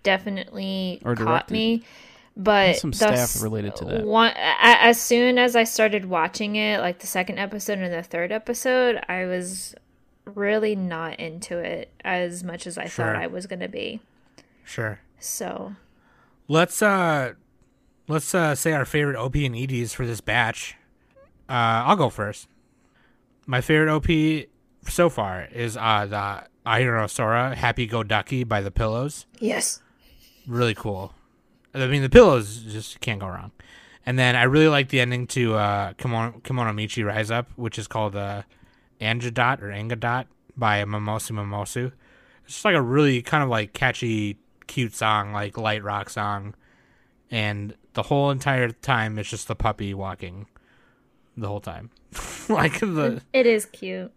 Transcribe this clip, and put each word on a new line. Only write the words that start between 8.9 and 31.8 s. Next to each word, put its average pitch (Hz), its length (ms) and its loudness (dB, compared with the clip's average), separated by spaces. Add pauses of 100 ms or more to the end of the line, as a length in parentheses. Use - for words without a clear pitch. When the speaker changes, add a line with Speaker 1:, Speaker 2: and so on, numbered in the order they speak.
Speaker 1:
I 185 180 -4
was 180 500 -8 (500)
really 208 500 0
not 165 440 -6
into 170 400 -10
it - 320 -8 (120)
as 180 400 -4
much 170 220 -10
as 175 120 -10
I 170 100 -8
Speaker 3:
Sure. - 180 -4
Speaker 1:
thought 220 120 0
I - 100 -4
was 180 180 -8
gonna 185 220 -8
be. - 320 -8 (640)
Speaker 3:
Sure. 110 360 -8 (200)
Speaker 1:
So. 190 560 -10 (720)
Speaker 3:
Let's, 165 340 2
uh, 165 520 2 (760)
let's, 151 260 -2
uh, 160 220 2
say 165 180 0
our 139 120 0
favorite 147 320 0
O 123 120 -4
P 143 160 0
and 120 100 -2
E 131 120 -4
Ds 120 260 -4
for 131 140 -4
this 113 140 -6
batch. 113 540 -2 (720)
Uh, 117 380 2
I'll 180 120 6
go 135 120 2
first. 104 380 -8 (1000)
My 127 160 0
favorite 156 320 4
O 156 60 2
P 156 480 2 (420)
so 175 180 4
far 95 460 -4
is, 117 240 -4
uh, 107 300 2
the 101 360 -4 (260)
Ahiro 117 400 2
Sora, 120 460 0
Happy 120 300 0
Go 113 160 -2
Ducky 110 420 -2
by 110 180 0
The 98 100 -4
Pillows. 120 560 -2 (120)
Speaker 1:
Yes. - 420 -2 (680)
Speaker 3:
Really 120 280 0
cool. 98 380 -8 (600)
I 131 140 -2